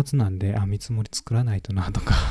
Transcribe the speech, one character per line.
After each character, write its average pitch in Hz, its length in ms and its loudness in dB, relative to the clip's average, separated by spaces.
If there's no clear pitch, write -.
末 139 140 0
な 101 100 4
ん 95 80 -2
で、 101 180 0
あ、 101 120 2
見 101 100 0
積 - 160 -6
も 110 80 0
り 101 100 -6
作 - 220 -6
ら 117 100 4
な 110 120 0
い 95 60 -2
と 101 120 -6
な 92 180 0
と - 100 -2
か - 120 2